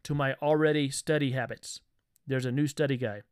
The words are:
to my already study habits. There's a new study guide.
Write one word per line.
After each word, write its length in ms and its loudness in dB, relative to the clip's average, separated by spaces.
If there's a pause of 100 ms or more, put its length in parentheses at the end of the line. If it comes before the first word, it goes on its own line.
to 140 -4
my 260 0
already 480 4
study 420 0
habits. 500 -8 (440)
There's 200 -2
a 60 0
new 140 2
study 320 0
guide. 240 -6 (100)